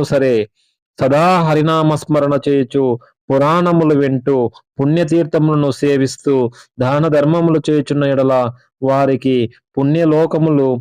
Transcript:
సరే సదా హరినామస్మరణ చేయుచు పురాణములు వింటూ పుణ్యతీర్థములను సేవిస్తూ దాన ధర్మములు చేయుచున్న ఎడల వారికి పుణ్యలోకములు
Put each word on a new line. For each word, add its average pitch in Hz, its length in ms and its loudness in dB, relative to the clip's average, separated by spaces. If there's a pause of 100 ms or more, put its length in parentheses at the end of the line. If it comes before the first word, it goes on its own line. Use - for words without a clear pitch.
(100)
సరే 135 240 0 (640)
సదా 143 260 2 (220)
హరినామస్మరణ 151 880 0 (120)
చేయుచు 139 380 0 (460)
పురాణములు 160 720 2
వింటూ 135 340 -2 (420)
పుణ్యతీర్థములను 156 920 0 (100)
సేవిస్తూ 139 540 -2 (460)
దాన 139 280 0
ధర్మములు 160 520 0 (100)
చేయుచున్న 147 340 -2
ఎడల 135 300 0 (480)
వారికి 135 540 0 (420)
పుణ్యలోకములు 156 920 0 (120)